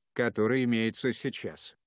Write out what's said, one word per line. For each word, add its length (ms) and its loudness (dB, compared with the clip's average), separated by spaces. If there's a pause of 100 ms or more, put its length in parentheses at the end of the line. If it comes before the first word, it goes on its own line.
(140)
которая 500 2
имеется 480 2
сейчас. 640 -8 (100)